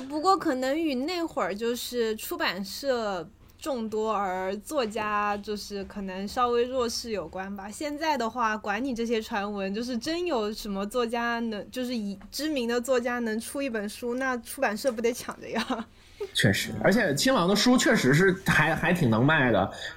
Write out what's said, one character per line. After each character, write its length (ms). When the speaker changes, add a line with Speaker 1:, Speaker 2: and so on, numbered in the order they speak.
Speaker 1:
不 100
过 160
可 200
能 220
与 160
那 280
会 200
儿 120
就 200
是 420
出 200
版 280
社 640
众 300
多 240
而 440
作 280
家 540
就 180
是 280
可 180
能 260
稍 200
微 160
弱 220
势 240
有 160
关 300
吧。 140
现 260
在 220
的 100
话， 280
管 280
你 100
这 120
些 160
传 280
闻， 220
就 100
是 140
真 300
有 260
什 160
么 160
作 220
家 320
能， 320
就 140
是 100
以 240
知 180
名 200
的 120
作 200
家 200
能 200
出 220
一 80
本 180
书， 280
那 220
出 220
版 160
社 160
不 80
得 120
抢 280
着 80
呀？ 160
Speaker 2:
确 200
实， 200
而 80
且 240
亲 180
王 140
的 80
书 220
确 180
实 200
是 200
还， 280
还 200
挺 160
能 140
卖 280
的， 180